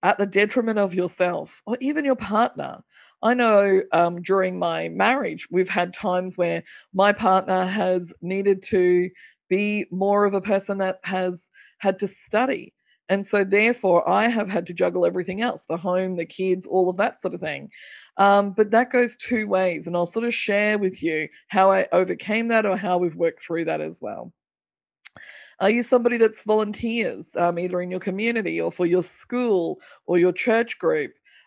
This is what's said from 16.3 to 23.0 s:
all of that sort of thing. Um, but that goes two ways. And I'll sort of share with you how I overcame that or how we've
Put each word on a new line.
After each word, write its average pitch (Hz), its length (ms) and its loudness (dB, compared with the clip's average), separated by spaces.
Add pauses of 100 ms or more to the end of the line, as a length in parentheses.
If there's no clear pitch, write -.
all 185 240 2
of 180 80 -4
that 220 240 -2
sort 175 100 -4
of 170 80 -10
thing. 143 300 -8 (480)
Um, 202 320 6
but 202 220 2
that 247 200 2
goes 240 240 2
two 220 320 -4
ways. 185 380 0
And 175 100 -4
I'll 175 100 0
sort 226 200 -4
of 233 80 -2
share 208 420 0
with 190 260 -4
you 156 280 -4 (160)
how 190 260 4
I 190 180 2
overcame 196 580 0
that 220 180 2
or 190 100 0
how 180 220 0
we've 170 180 -2